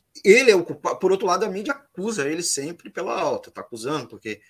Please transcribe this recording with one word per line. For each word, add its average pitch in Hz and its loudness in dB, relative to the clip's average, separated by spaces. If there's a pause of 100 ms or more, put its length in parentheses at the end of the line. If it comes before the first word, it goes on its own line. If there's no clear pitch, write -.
(240)
ele 233 8
é 196 8
o 170 2
culpa-, - -6
por 185 0
outro 196 0
lado, 202 0
a 208 -4
mídia 202 -6
acusa 196 -6
ele 160 -4
sempre 151 -8
pela 180 -8
alta, 139 -4
tá 98 -16
acusando 120 -8
porque 107 -12